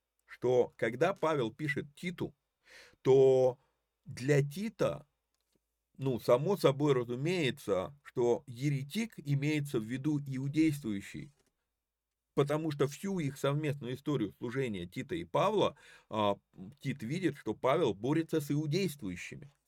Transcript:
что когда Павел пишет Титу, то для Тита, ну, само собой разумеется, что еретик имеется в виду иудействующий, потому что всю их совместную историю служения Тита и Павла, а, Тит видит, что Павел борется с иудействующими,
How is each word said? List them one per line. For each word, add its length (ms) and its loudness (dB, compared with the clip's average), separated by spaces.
что 520 2
когда 360 0
Павел 380 0
пишет 340 -4
Титу, 380 -8
то 580 6
для 360 2
Тита, 640 -2
ну, 220 -2
само 380 4
собой 360 4
разумеется, 1000 0
что 300 2
еретик 680 -4
имеется 600 -2
в 40 -6
виду 420 -2
иудействующий, 1040 -2
потому 380 0
что 160 0
всю 320 -4
их 180 -4
совместную 580 -2
историю 380 -2
служения 520 -4
Тита 280 -8
и 100 -4
Павла, 520 0
а, 280 0
Тит 220 -6
видит, 340 -2
что 160 -6
Павел 400 2
борется 480 -2
с 100 -6
иудействующими, 1000 -4